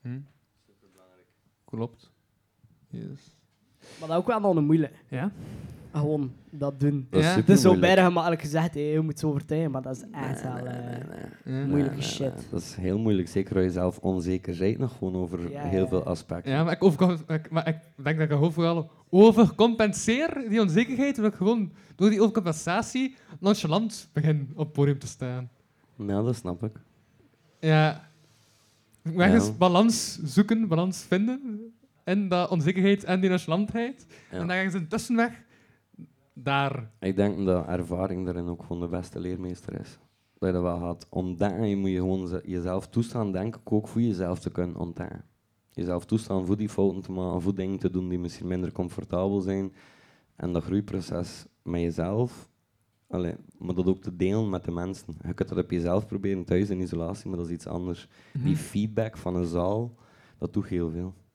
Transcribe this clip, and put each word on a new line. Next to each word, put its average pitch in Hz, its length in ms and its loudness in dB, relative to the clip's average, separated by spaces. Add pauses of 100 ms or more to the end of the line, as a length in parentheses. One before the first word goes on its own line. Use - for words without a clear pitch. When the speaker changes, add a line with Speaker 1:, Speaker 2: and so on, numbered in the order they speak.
Speaker 1:
mhm. 127 160 -10 (1500)
Klopt. - 460 -10 (760)
Yes. - 460 -14 (640)
Speaker 2:
Maar 160 100 -12
dat 165 80 0
ook 175 100 0
wel 226 140 0
nog 196 160 4
een 151 80 4
moeilijke. 156 320 2 (120)
Speaker 1:
Ja? 143 240 -4 (600)
Speaker 2:
Gewoon 147 400 -2 (180)
dat 139 300 -6
doen. 143 300 0
Speaker 3:
Dat 156 100 4
is 156 60 4
Speaker 1:
Ja. 175 80 4
Speaker 3:
super 160 140 4
Speaker 2:
Het 196 80 10
is 196 60 6
zo - 80 8
Speaker 3:
moeilijk. 180 240 8
Speaker 2:
bijna 185 140 8
gemakkelijk 170 320 2
gezegd, 160 340 0
hè, 147 60 -4
je 151 200 0
moet 156 180 -2
zo 156 100 0
overtuigen, 151 420 -2
maar 131 120 -4
dat 131 140 -8
is - 60 -16 (100)
echt 135 320 -6
Speaker 3:
Nee, 127 80 -4
Speaker 2:
wel, 123 120 -8
Speaker 3:
nee, 127 80 -8
Speaker 2:
eh, 120 180 -10
Speaker 3:
nee, 120 100 -8 (440)
nee. 131 160 -4
Speaker 1:
Ja. 139 60 -2
Speaker 2:
moeilijke 139 300 2
Speaker 3:
Nee, 143 40 -10
nee, - 20 -4
Speaker 2:
shit. - 320 -4
Speaker 3:
nee. - 160 -12
Dat 87 100 -4
is - 140 -14
heel 92 240 0
moeilijk, 101 300 2
zeker 98 280 -2
als 92 80 4
je 92 60 2
zelf 90 280 -2
onzeker 92 600 -2
bent 98 200 0
nog 131 200 -4
gewoon 92 180 -4
over 87 340 -4
Speaker 2:
Ja, 71 120 -10
Speaker 3:
heel 92 200 2
Speaker 2:
ja. 90 60 2
Speaker 3:
veel 92 160 0
aspecten. 87 480 -4
Speaker 1:
Ja, 151 120 2
maar 170 80 0
ik 175 120 -2
overkom-, 180 340 4 (100)
ik, 156 220 -4
maar 160 180 -2
ik 160 100 -2 (180)
denk 147 200 -2
dat 156 80 2
ik 151 60 -2
er 147 60 2
gewoon 160 160 4
vooral 165 380 0 (200)
overcompenseer, 226 1400 6
die 220 120 2
onzekerheid, 240 560 2
door 214 100 0
ik 208 80 0
gewoon 208 380 0 (240)
door 208 140 6
die 208 100 2
overcompensatie 220 960 0 (240)
nonchalant 202 720 0
begin 151 400 2
op - 120 -12
het 151 80 -8
podium 143 260 4
te - 80 -12
staan. 127 440 -8 (460)
Speaker 3:
Ja, 101 260 -2
dat 117 140 0
snap 90 280 -6
ik. 107 80 -6 (880)
Speaker 1:
Ja. 156 480 2 (960)
Ik 160 80 -4
moet 175 100 0
ergens 202 240 8
Speaker 3:
Ja. 214 60 0
Speaker 1:
balans 185 680 4
zoeken, 208 460 2
balans 175 340 0
vinden 220 580 -2 (440)
in 196 240 0
dat 180 220 0
onzekerheid 185 540 4
en 185 160 0
die 190 100 4
nonchalantheid. 208 800 -2
Speaker 3:
Ja. - 300 -20
Speaker 1:
En - 0 -
dan 175 180 -2
ergens 190 180 -2
een 165 140 -4
tussenweg 226 540 0 (880)
daar. 135 580 -2 (100)
Speaker 3:
Ik 95 160 0
denk 98 300 2
dat 90 200 4
ervaring 90 580 -2
daarin 87 240 -4
ook 85 140 -8
gewoon 87 180 -8
de 87 80 -4
beste 90 320 -6
leermeester 90 600 -8
is. - 180 -16 (400)
Dat 95 100 0
je 90 60 2
dat 87 80 0
wel 87 180 -2
gaat 87 300 -8
ontdekken. 92 580 -2
Je 101 80 0
moet 95 140 0
je 92 60 0
gewoon 92 320 -2
ze-, 87 160 -6
jezelf 90 440 -4
toestaan, 117 440 -2
denk 101 240 -4
ik, - 160 -6
ook 107 160 0
voor 113 120 -2
jezelf 92 400 0
te 87 100 -6
kunnen 87 260 -4
ontdekken. 85 480 -10 (480)
Jezelf 87 320 -4
toestaan 95 420 0
voor 101 100 2
die 107 120 -4
fouten 98 340 0
te 95 100 -10
maken, 90 300 -2
voor 98 120 0
dingen 95 240 -4
te 90 120 0
doen 90 180 -2
die 90 100 -2
misschien 87 280 -8
minder 90 260 -4
comfortabel 92 680 -2
zijn. 98 320 -4 (640)
En 87 160 -4
dat 82 100 0
groeiproces 92 840 -4 (160)
met 85 180 -4
jezelf, 85 680 -2 (600)
allee, 87 260 -4 (240)
maar 90 160 -6
dat 90 120 0
ook 92 160 0
te 90 140 -10
delen 98 340 0
met 90 140 -4
de - 60 -4
mensen. 90 360 -6 (200)
Je 85 80 -4
kunt - 140 -4
dat 87 100 -4
op - 120 -2
jezelf 87 360 0
proberen 98 380 -4
thuis 98 260 2
in 92 100 -2
isolatie, 90 480 -6
maar 92 100 -6
dat 85 80 -4
is 85 60 -6
iets 82 140 -8
anders. 87 420 -6 (240)
Speaker 1:
Mhm. 131 120 -6
Speaker 3:
Die 147 120 2
feedback 110 600 -2
van 90 200 -4
een 87 100 0
zaal, 101 480 -2 (440)
dat - 140 -6
doet 101 140 -2
heel 85 240 -2
veel. 90 240 -8 (200)